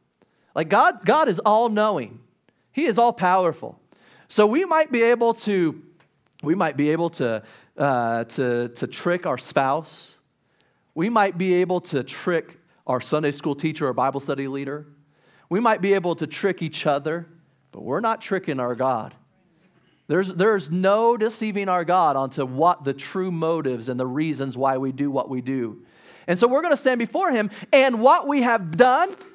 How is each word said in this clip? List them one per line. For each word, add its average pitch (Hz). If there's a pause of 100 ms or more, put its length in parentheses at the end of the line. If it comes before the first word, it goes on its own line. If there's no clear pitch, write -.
(540)
Like, 165
God, 214
God 294
is 180
all-knowing. 208 (540)
He 302
is 220
all-powerful. 185 (480)
So 208
we 277
might 311
be 233
able 233
to, 185 (640)
we 160
might 160
be 143
able 165
to, 117 (360)
uh, 117
to, 120
to 120
trick 175
our 139
spouse. - (760)
We 180
might 202
be 180
able 180
to 135
trick - (260)
our 127
Sunday 151
school 143
teacher 156
or 127
Bible 135
study 139
leader. 139 (600)
We 190
might 220
be 196
able 175
to 160
trick 185
each -
other, 151 (420)
but -
we're 139
not 226
tricking 180
our 123
God. 123 (920)
There's, 185
there's 185
no 202
deceiving 214
our 180
God 165
onto 135
what 151
the 135
true 185
motives 160
and 123
the 127
reasons 135
why 131
we 135
do 143
what 135
we 131
do. 123 (420)
And 175
so 233
we're 262
gonna 330
stand 254
before 320
Him, 214 (200)
and 262
what 285
we 285
have 214
done 262 (200)